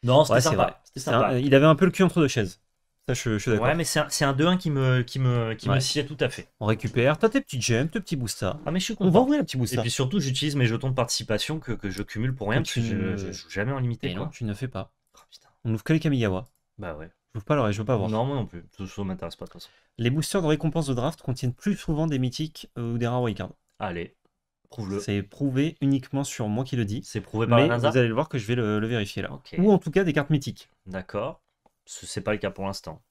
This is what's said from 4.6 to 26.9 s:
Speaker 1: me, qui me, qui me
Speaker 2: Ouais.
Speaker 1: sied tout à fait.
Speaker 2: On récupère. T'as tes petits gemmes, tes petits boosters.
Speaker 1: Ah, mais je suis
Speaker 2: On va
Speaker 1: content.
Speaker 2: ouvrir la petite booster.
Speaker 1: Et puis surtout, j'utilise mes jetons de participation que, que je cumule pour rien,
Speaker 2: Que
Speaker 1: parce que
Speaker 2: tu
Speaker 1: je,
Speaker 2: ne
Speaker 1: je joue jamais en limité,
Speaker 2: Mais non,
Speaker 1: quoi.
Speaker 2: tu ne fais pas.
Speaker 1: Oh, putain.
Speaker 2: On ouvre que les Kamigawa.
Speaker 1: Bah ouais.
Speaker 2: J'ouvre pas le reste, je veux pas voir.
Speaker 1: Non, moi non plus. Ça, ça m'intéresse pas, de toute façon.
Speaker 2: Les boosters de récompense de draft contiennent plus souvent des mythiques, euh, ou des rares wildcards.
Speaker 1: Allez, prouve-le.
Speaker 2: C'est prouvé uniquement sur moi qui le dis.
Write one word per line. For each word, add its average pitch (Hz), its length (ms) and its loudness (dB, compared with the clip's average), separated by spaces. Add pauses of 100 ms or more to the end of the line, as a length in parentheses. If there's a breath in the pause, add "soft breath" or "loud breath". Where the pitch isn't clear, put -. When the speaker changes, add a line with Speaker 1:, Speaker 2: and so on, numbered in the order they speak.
Speaker 1:
me, 131 320 2
qui 123 180 -6
me, 120 340 2
qui - 160 -6
me 101 60 4
Speaker 2:
Ouais. 123 40 4
Speaker 1:
sied 139 260 -2
tout 151 140 -10
à 139 100 2
fait. - 180 -14 (120)
Speaker 2:
On 107 60 -4
récupère. 117 520 2
T'as 220 120 4
tes 269 120 2
petits 131 200 -6
gemmes, 120 280 2
tes 233 120 -4
petits - 140 -6
boosters. 113 500 -4
Speaker 1:
Ah, 147 60 -2
mais 175 80 0
je 185 60 -2
suis 226 140 -4
Speaker 2:
On 196 60 2
va 190 60 6
Speaker 1:
content. 208 120 8
Speaker 2:
ouvrir 285 160 2
la - 60 0
petite - 140 -4
booster. 120 180 0
Speaker 1:
Et 120 40 0
puis 117 100 0
surtout, 131 280 0
j'utilise 135 360 -2
mes 131 100 4
jetons 117 240 0
de 131 60 -2
participation 117 640 -2
que, 131 120 -8
que 101 180 -6
je 95 140 -6
cumule 127 320 -4
pour 104 140 -6
rien, 113 120 2
Speaker 2:
Que - 40 -2
Speaker 1:
parce - 100 -8
que 127 60 -2
Speaker 2:
tu 117 40 0
Speaker 1:
je, 110 100 -2
Speaker 2:
ne 92 220 -2
Speaker 1:
je 95 140 -6
joue - 180 -14
jamais 107 220 -2
en 135 80 -4
limité, 120 300 -4
Speaker 2:
Mais 90 60 -6
non, - 80 -6
Speaker 1:
quoi. 156 100 -8
Speaker 2:
tu - 100 -10
ne 104 100 -4
fais 123 140 -8
pas. - 240 -10 (240)
Speaker 1:
Oh, - 40 -20 (100)
putain. - 180 -20 (160)
Speaker 2:
On 113 100 -2
ouvre 113 100 -4
que 156 100 2
les 160 60 4
Kamigawa. 117 480 0 (300)
Speaker 1:
Bah 87 180 -10
ouais. 78 140 -14 (240)
Speaker 2:
J'ouvre 104 120 -10
pas 151 100 2
le 143 60 2
reste, 104 140 2
je 110 60 -6
veux 107 40 -4
pas 123 100 2
voir. 101 140 0
Speaker 1:
Non, 110 160 0
moi 143 100 -4
non 117 100 -2
plus. 85 180 -14 (140)
Ça, 98 80 -8
ça 95 180 -8
m'intéresse 92 320 -8
pas, - 100 -14
de - 60 -18
toute 85 100 -20
façon. - 100 -20 (260 soft breath)
Speaker 2:
Les 117 120 0
boosters 160 320 0
de 160 60 0
récompense 151 400 0
de 135 60 0
draft 127 280 -2
contiennent 123 320 -4
plus 202 220 -2
souvent 160 320 -2
des 147 120 0
mythiques, 131 580 -4
euh, 117 160 -4
ou 120 40 -2
des 117 100 0
rares 123 140 -2
wildcards. 101 300 -4 (280)
Speaker 1:
Allez, 90 360 -6 (540)
prouve-le. 98 300 -6
Speaker 2:
C'est 101 240 -2
prouvé 139 560 -2
uniquement 139 460 0
sur - 240 -4
moi 107 160 -2
qui 127 100 -6
le 120 80 0
dis. 104 220 -4